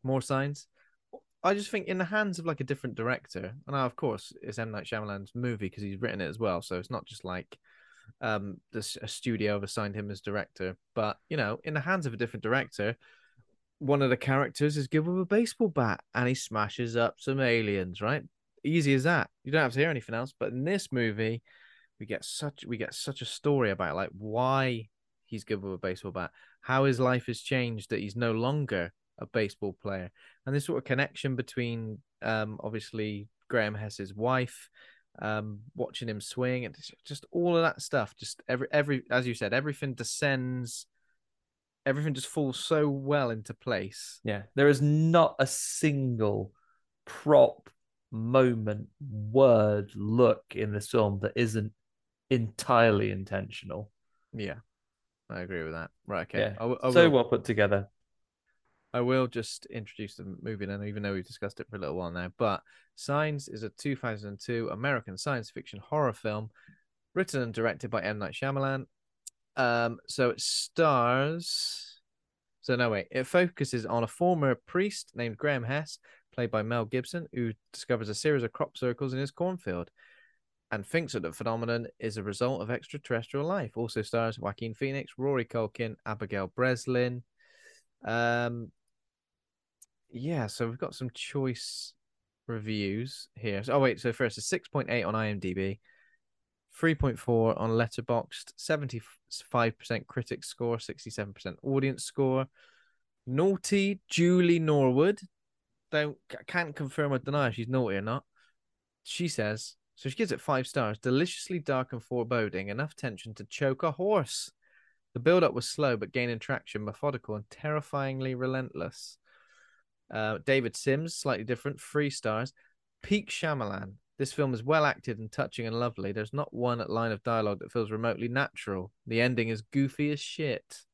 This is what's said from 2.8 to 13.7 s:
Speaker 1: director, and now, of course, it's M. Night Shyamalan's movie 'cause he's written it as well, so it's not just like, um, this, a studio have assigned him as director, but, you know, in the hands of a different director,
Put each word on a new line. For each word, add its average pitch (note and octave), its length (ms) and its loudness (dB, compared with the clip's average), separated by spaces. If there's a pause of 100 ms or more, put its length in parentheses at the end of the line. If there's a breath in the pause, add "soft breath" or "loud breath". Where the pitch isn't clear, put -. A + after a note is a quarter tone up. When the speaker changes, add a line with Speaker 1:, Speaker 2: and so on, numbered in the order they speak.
Speaker 1:
director, A2 580 -4 (120)
and C#3+ 80 -6
now, C3 120 2
of A#2+ 100 -4
course, A2 360 -2 (100)
it's - 160 -8
M. A2+ 120 -4
Night G#2 140 -6
Shyamalan's G#2 500 -6
movie A#2 360 -2
'cause G#2+ 120 -12
he's G2 180 -8
written G#2+ 200 -4
it E2+ 80 -2
as G2 100 -8
well, F#2+ 220 0
so F2+ 180 -6
it's - 120 -8
not A#2 160 -8
just - 180 -16
like, F2+ 340 -8 (640 soft breath)
um, G2+ 400 -4 (120)
this, - 240 -6
a G#2+ 120 -10
studio G#2 460 0
have G2+ 80 -2
assigned G2+ 320 -4
him G#2 160 -6
as G2 100 -10
director, G2 560 -6 (180)
but, G#2+ 240 0 (100)
you D#3 80 -4
know, A2 280 0
in D3+ 100 -4
the D3 60 2
hands F3 260 0
of A#2 60 -2
a G#2+ 60 -10
different A#2 240 -4
director, A#2 540 0 (840 soft breath)